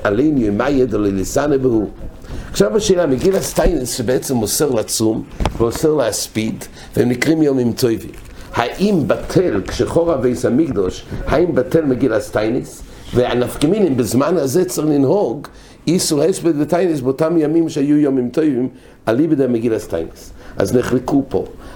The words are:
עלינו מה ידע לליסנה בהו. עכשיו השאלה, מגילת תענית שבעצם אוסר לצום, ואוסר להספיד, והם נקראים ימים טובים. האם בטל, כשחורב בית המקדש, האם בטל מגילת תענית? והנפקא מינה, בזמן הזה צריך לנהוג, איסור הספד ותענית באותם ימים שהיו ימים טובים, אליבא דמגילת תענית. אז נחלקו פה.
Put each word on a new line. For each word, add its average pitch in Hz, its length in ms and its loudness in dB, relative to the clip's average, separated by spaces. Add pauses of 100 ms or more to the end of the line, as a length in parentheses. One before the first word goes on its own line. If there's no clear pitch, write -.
עלינו 117 480 2
מה 120 180 0
ידע 127 280 2
לליסנה 104 600 0
בהו. 113 300 2 (640)
עכשיו 208 260 2
השאלה, 180 300 2
מגילת 147 360 2 (120)
תענית 160 340 2
שבעצם 127 540 -2
אוסר 135 280 0
לצום, 110 520 0 (360)
ואוסר 117 360 2
להספיד, 117 680 -2 (320)
והם 117 120 2
נקראים 143 340 2
ימים 127 300 2
טובים. 110 380 -2 (440)
האם 170 520 0
בטל, 117 600 0
כשחורב 147 560 0
בית 123 220 0
המקדש, 117 600 0 (200)
האם 160 280 2
בטל 156 300 2
מגילת 113 380 2 (100)
תענית? 110 500 -2 (320)
והנפקא 120 520 0
מינה, 180 280 2
בזמן 127 420 0
הזה 147 280 2
צריך 160 220 -4
לנהוג, 143 600 0 (460)
איסור 160 300 0
הספד 170 380 2
ותענית 160 400 0
באותם 151 380 0
ימים 160 300 2
שהיו 147 300 2
ימים 135 300 2
טובים, 135 400 0 (400)
אליבא 151 260 2
דמגילת 120 540 0
תענית. - 420 -8 (260)
אז 101 200 0
נחלקו 127 520 0
פה. 90 160 -2 (320)